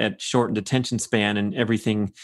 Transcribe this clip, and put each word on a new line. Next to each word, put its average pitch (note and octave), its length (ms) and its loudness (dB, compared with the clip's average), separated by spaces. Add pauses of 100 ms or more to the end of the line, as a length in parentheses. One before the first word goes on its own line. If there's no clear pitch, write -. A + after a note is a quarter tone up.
at G2+ 200 -2
shortened A2+ 380 0
attention B2 400 0
span G#2 380 0
and G2+ 180 -2
everything, G#2+ 580 0 (120)